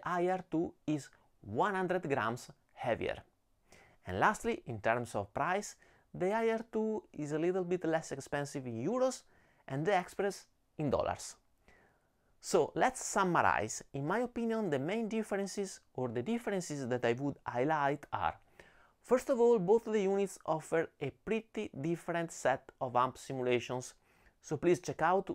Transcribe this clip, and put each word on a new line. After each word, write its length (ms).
I 200
R 220
two 220
is 240
one 340
hundred 340
grams 420
heavier. 460
And 120
lastly, 480
in 140
terms 340
of 200
price, 420
the 180
I 180
R 220
two 300
is 200
a 60
little 260
bit 200
less 280
expensive 540
in 180
euros 380
and 180
the 80
Express 540
in 120
dollars. 460
So 360
let's 280
summarize. 800
In 120
my 140
opinion, 500
the 80
main 300
differences 720
or 140
the 140
differences 640
that 180
I 100
would 200
highlight 680
are, 220
first 260
of 120
all, 180
both 300
of 40
the 100
units 440
offer 420
a 100
pretty 440
different 500
set 400
of 140
amp 240
simulations, 760
so 160
please 220
check 240
out 320